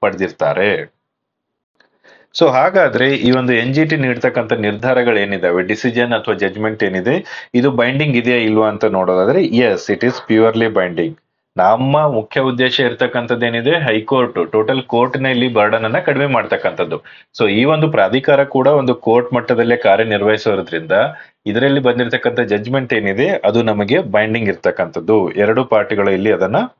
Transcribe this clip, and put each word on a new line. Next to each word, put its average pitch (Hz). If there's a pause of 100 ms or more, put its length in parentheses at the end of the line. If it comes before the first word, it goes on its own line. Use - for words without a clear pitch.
ಪಡೆದಿರ್ತಾರೆ. 92 (1400)
So, 165
ಹಾಗಾದ್ರೆ 139
ಈ 123
ಒಂದು 127
ಎನ್ 123
ಜಿ 156
ಟಿ 156
ನೀಡ್ತಕ್ಕಂಥ 123
ನಿರ್ಧಾರಗಳೇನಿದಾವೆ, 104
ಡಿಸಿಷನ್ 120
ಅಥವಾ 110
ಜಡ್ಜ್‌ಮೆಂಟ್ 107
ಏನಿದೆ, 95
ಇದು 123
ಬೈಂಡಿಂಗ್ 131
ಇದೆಯಾ 120
ಇಲ್ವಾ 110
ಅಂತ 104
ನೋಡೋದಾದ್ರೆ, 98
yes, 113 (120)
it 127
is 123 (160)
purely 110
binding. 87 (360)
ನಮ್ಮ 131
ಮುಖ್ಯ 110
ಉದ್ದೇಶ 127
ಇರ್ತಕ್ಕಂಥದ್ದೇನಿದೆ, 120
ಹೈಕೋರ್ಟ್, 120
ಟೋಟಲ್ 135
ಕೋರ್ಟ್‌ನ 127
ಇಲ್ಲಿ 127
ಬರ್ಡನ್ 110
ಅನ್ನ 113
ಕಡಿಮೆ 139
ಮಾಡ್ತಕ್ಕಂಥದ್ದು. 92 (380)
So, 107
ಈ 110
ಒಂದು 156
ಪ್ರಾಧಿಕಾರ 135
ಕೂಡ 135
ಒಂದು 135
ಕೋರ್ಟ್ 120
ಮಟ್ಟದಲ್ಲೇ 120
ಕಾರ್ಯನಿರ್ವಹಿಸೋದ್ರಿಂದ 101 (540)
ಇದರಲ್ಲಿ 135
ಬಂದಿರತಕ್ಕಂಥ 123
ಜಡ್ಜ್‌ಮೆಂಟ್ 120
ಏನಿದೆ, 107
ಅದು 117
ನಮಗೆ 107
ಬೈಂಡಿಂಗ್ 107
ಇರ್ತಕ್ಕಂಥದ್ದು. 90
ಎರಡು 110
ಪಾರ್ಟಿಗಳು 101
ಇಲ್ಲಿ 98
ಅದನ್ನ 95 (240)